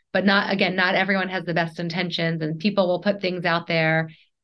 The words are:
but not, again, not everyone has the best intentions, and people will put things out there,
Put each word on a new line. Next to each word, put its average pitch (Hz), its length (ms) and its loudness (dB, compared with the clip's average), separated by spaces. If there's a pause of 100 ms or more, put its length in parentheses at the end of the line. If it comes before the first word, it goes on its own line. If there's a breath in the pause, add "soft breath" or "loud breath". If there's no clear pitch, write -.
(120)
but 190 120 2
not, 196 260 4
again, 196 240 0
not 185 200 2
everyone 190 340 0
has 185 160 -6
the 175 80 -4
best 165 260 -2
intentions, 170 640 -2
and 160 180 -4
people 202 300 2
will 175 140 0
put 196 180 0
things 180 240 -4
out 170 220 0
there, 160 420 0 (360 loud breath)